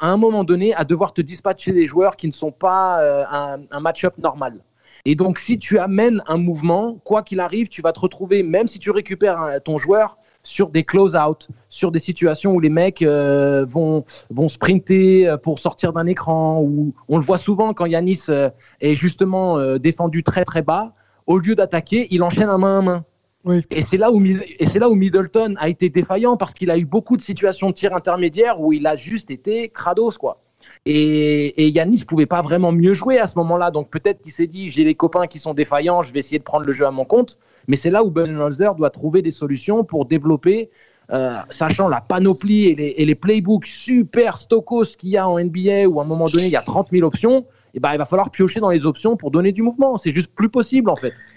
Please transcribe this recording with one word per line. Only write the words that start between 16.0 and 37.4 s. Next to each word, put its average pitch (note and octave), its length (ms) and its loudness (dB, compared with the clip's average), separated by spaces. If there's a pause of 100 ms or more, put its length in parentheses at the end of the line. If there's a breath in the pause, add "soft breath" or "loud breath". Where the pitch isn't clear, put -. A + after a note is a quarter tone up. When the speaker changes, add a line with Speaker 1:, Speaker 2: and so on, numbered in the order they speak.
Speaker 1:
écran. D#3+ 560 0
Ou D3 320 -2 (140)
on D#3 100 2
le C#3+ 60 0
voit F3+ 140 0
souvent G#3+ 360 -2
quand F3 120 -4
Yanis, E3+ 440 0
euh, C#3 200 0 (300 soft breath)
est D3+ 140 2
justement, F3+ 640 0
euh, C3+ 200 0
défendu E3 440 -2
très, - 220 0
très D#3+ 180 -4
bas, F#3+ 300 -4 (340)
au F3+ 120 2
lieu F#3+ 160 0
d'attaquer, F#3+ 560 -2
il F3 120 2
enchaîne F#3+ 260 0
un F#3+ 100 2
main G3 200 2
à F#3+ 40 2
main. F3 220 -2 (400)
Speaker 2:
Oui. F3 260 0
Speaker 1:
Et D#3 100 -4
c'est F3+ 160 -2
là A3 160 2
où G#3+ 60 4
Mi-, F#3+ 220 2 (180)
et - 80 2
c'est D#3+ 120 2
là A#3+ 120 4
où A3 40 4
Middleton G3 640 0
a D#3 120 -2
été F3+ 180 -2
défaillant G3 480 0
parce - 160 -4
qu'il F3+ 180 -4
a E3 60 2
eu E3+ 80 0
beaucoup G#3 320 -2
de - 60 -2
situations F#3+ 460 -2
de F#3 60 -2
tir F#3+ 200 -2
intermédiaire F3+ 640 0
où D#3 140 2
il D3 120 0
a D3+ 100 0
juste G#3 340 -10
été A3 400 -6
crados, G#3 480 -2
quoi. - 240 -8 (420 soft breath)
Et, D3+ 800 0
et D#3 80 4
Yanis F3+ 340 2
pouvait D#3 220 0
pas F3 160 -2
vraiment E3+ 280 0
mieux E3+ 220 4
jouer B3+ 260 2
à A3 80 0
ce D#3+ 120 -6
moment-là. F3 320 0
Donc D3+ 200 -6
peut-être G3 320 -2
qu'il D3+ 100 -20
s'est E3+ 140 -2
dit, « F3+ 240 -10
J'ai D3 140 2
les D#3 100 2
copains E3+ 320 0
qui D#3 120 -12
sont D3+ 160 -8
défaillants, D#3 480 0
je B2+ 100 -10
vais C#3+ 80 -4
essayer D3 180 -4
de C#3+ 60 -18
prendre D3+ 220 -4
le C#3 80 0
jeu C#3 120 0
à C3+ 40 0
mon C3 160 -4
compte. » A#3+ 320 0 (300 soft breath)